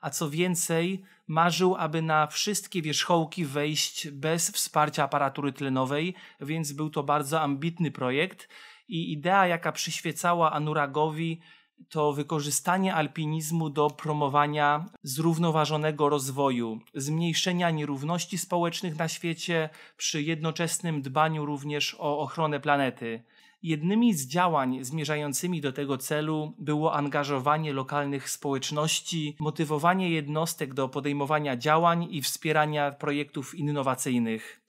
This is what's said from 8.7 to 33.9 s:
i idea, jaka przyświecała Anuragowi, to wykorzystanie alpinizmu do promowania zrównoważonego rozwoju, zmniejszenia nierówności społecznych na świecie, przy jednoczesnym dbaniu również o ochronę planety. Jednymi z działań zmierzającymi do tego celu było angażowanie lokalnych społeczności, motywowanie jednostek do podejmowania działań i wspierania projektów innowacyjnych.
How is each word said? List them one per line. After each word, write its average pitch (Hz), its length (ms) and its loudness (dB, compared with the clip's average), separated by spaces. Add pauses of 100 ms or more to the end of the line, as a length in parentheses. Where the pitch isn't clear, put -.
i 170 240 -4
idea, 180 340 4
jaka 165 260 0
przyświecała 165 800 0
Anuragowi, 151 880 0 (500)
to 151 220 2
wykorzystanie 156 840 0
alpinizmu 156 760 -2
do 147 200 2
promowania 147 960 0 (160)
zrównoważonego 156 1040 2
rozwoju, 131 720 0 (140)
zmniejszenia 165 760 0
nierówności 151 680 -2
społecznych 170 600 -2
na 165 100 0
świecie, 165 600 -2 (280)
przy - 260 -2
jednoczesnym 160 800 -2
dbaniu 151 440 0
również 147 520 -4
o 147 200 -2
ochronę 151 420 -2
planety. 127 640 0 (380)
Jednymi 190 520 4
z 139 120 -4
działań 139 580 2
zmierzającymi 147 760 -2
do 139 120 -2
tego 139 260 -2
celu 156 600 -2
było 151 360 0
angażowanie 147 800 0
lokalnych 139 580 -2
społeczności, 151 1120 -2
motywowanie 156 680 2
jednostek 156 640 -2
do 131 140 0
podejmowania 143 680 0
działań 170 540 4
i 151 120 -6
wspierania 151 680 0
projektów 147 640 -4
innowacyjnych. 131 1160 -2